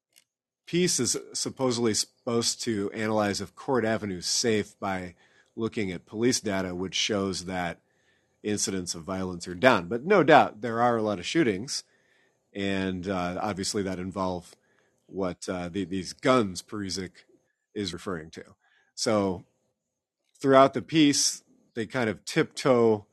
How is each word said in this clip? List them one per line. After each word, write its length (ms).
piece 340
is 160
supposedly 600
supposed 720
to 320
analyze 460
if 120
Court 320
Avenue's 400
safe 540
by 340
looking 360
at 160
police 320
data, 340
which 220
shows 500
that 340
incidents 540
of 80
violence 440
are 60
down. 340
But 160
no 200
doubt, 380
there 200
are 160
a 60
lot 160
of 80
shootings, 560
and, 560
uh, 320
obviously 440
that 160
involve 560
what, 420
uh, 220
the, 160
these 260
guns 520
Parizek 480
is 180
referring 380
to. 240
So 480
throughout 340
the 80
piece, 600
they 100
kind 240
of 160
tiptoe 880